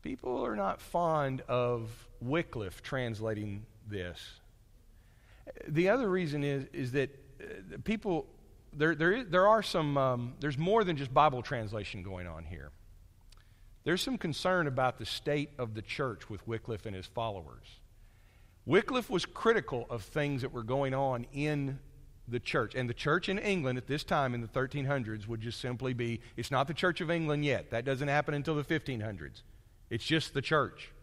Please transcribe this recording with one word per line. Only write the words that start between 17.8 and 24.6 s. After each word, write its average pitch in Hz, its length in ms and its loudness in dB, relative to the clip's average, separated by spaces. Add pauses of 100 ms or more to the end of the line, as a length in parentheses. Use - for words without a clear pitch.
Wycliffe 226 440 4
was 185 160 0
critical 151 640 2
of 117 140 -6
things 143 400 0
that 135 100 -6
were 120 100 -8
going 135 300 0
on 131 400 0
in 139 460 0 (460)
the 120 140 -2
church. 120 340 0
And 127 160 -2
the 120 40 -4
church - 340 0
in 190 100 0
England 165 400 0
at 123 100 -8
this 143 180 -2
time 139 280 2
in 120 60 -2
the 113 80 -6
thirteen 131 380 -2